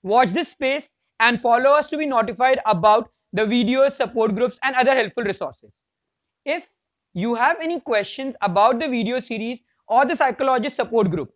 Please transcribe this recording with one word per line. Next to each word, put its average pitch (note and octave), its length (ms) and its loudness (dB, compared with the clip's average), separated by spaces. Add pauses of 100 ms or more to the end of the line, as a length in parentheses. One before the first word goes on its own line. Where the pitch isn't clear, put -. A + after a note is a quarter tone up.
Watch G#3+ 280 2
this B3 180 -4
space C#4 480 -6 (240)
and A#3 220 2
follow B3 300 4
us D4 180 2
to D4+ 80 -6
be D4+ 80 -2
notified B3 600 0
about G#3+ 460 2 (220)
the G#3 100 0
videos, B3 540 0
support A3 360 -2
groups, A3+ 300 -4
and C4 120 -2
other B3+ 200 4
helpful A#3 280 -4
resources. D3+ 480 -8 (720)
If D#4+ 220 -6 (460)
you A3+ 220 -2
have B3 260 0
any E4 180 -4
questions B3+ 600 -4
about G#3 380 2
the D#4+ 80 -4
video B3 320 -2
series A3+ 420 -8 (260)
or B3+ 180 4
the E4 100 -2
psychologist C4 640 -2
support G#3+ 340 0
group D#3+ 240 -6